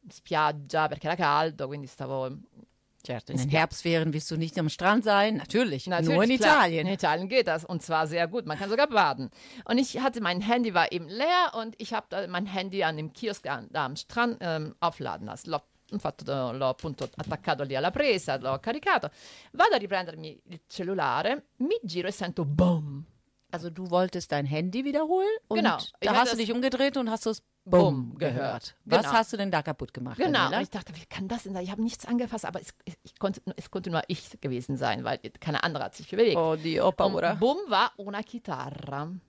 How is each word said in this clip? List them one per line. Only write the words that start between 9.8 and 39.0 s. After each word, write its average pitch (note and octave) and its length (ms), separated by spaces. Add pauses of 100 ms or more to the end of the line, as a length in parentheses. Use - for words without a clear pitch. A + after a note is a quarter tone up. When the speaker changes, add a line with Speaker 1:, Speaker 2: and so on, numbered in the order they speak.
Speaker 1:
hatte, B3+ 200
mein F3+ 200
Handy A3+ 340
war F3 160
eben E3 180
leer D#4 520
und A3 180
ich - 160
hab - 160
da F#3 160
mein F3+ 200
Handy F#3+ 360
an D#3+ 140
dem D3+ 160
Kiosk - 340
an, B2+ 240
da D3+ 160
am B2+ 100
Strand, A#3 440
ähm, D#3+ 400
aufladen A#2 460
lassen. - 240
L'ho, D#3 100 (320)
infatti, G3 340
l'ho C3 420
appunto C#3 480
attaccato D#3 460
lì C3+ 140
alla D#3+ 160
presa, A3 460
l'ho C3 200
caricato. C4+ 500 (440)
Vado F#4 220
a B3+ 40
riprendermi E3+ 680
il D#3+ 200
cellulare, F3+ 760 (120)
mi E4+ 240
giro F3 260
e G3+ 40
sento F3 320
Boom. D3+ 600 (480)
Speaker 2:
Also E3+ 180
du F#3 200
wolltest F3+ 420
dein C#3+ 120
Handy F3+ 400
wiederholen D#4 440 (180)
und - 120
Speaker 1:
Genau. A3+ 180
Speaker 2:
da - 80 (160)
Speaker 1:
Ich - 80
Speaker 2:
hast A3 80
Speaker 1:
hatte B3 80
Speaker 2:
du B3 60
Speaker 1:
das A3+ 80
Speaker 2:
dich A3+ 140
umgedreht C4 440
und B3 140
hast A3 160
das A3 160 (220)
Speaker 1:
Boom D#3 460
Speaker 2:
Boom - 80
Speaker 1:
gehört. - 180
Speaker 2:
gehört. A#2+ 480
Was F#3 180
Speaker 1:
Genau. C4+ 100
Speaker 2:
hast A3+ 200
du A#3 40
denn G3 140
da D#3+ 120
kaputt C#3+ 320
gemacht, B2 240
Speaker 1:
Genau. F4 200
Speaker 2:
Daniela? F#3 200
Speaker 1:
Und B3 60
ich - 60
dachte, F#3+ 260
wie E3 100
kann - 220
das A#3 160
denn G3 100
sein? F#3 100
Ich F#3 60
habe G#3 120
nichts A#3 240
angefasst, A#3+ 380
aber F3 160
es, - 140 (100)
es, E3+ 100 (100)
ich - 140
konnte, G3 220 (160)
es - 140
konnte F#3+ 200
nur E3 180
ich - 320
gewesen B2+ 360
sein, B2 280
weil A#2 140 (220)
keine D3+ 240
andere C#3+ 200
hat F2+ 100
sich - 160
bewegt. G3 260
Speaker 2:
Oh, D#3+ 200
die D#3+ 240
Opa, F#3 240
Speaker 1:
Und F#3+ 100
Speaker 2:
oder? E3+ 220
Speaker 1:
Boom B3 200 (120)
war G#3+ 280
una G3+ 260
chitarra. C#3+ 880 (180)